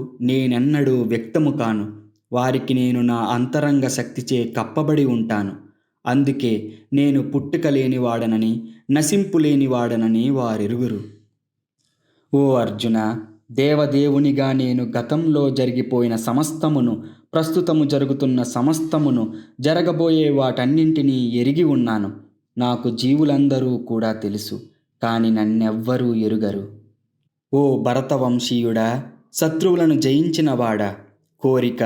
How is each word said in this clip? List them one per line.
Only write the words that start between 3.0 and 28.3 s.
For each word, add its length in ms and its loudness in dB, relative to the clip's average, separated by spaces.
నా 180 0
అంతరంగ 560 0
శక్తిచే 520 -4
కప్పబడి 520 0
ఉంటాను. 480 -2
అందుకే 480 0
నేను 300 2
పుట్టుక 440 -2
లేనివాడనని, 840 0
నశింపు 460 2
లేనివాడనని 920 2
వారెరుగురు. 720 -2
ఓ 80 2
అర్జున, 440 0
దేవదేవునిగా 1000 2
నేను 320 0
గతంలో 640 0
జరిగిపోయిన 640 0
సమస్తమును, 800 0
ప్రస్తుతము 540 0
జరుగుతున్న 600 0
సమస్తమును, 800 0
జరగబోయే 680 2
వాటన్నింటినీ 880 2
ఎరిగి 300 2
ఉన్నాను. 460 0
నాకు 320 -2
జీవులందరూ 880 2
కూడా 360 -2
తెలుసు, 420 -8
కాని 300 0
నన్నెవ్వరూ 840 0
ఎరుగరు. 500 -2
ఓ 100 2
భరతవంశీయుడా, 1080 0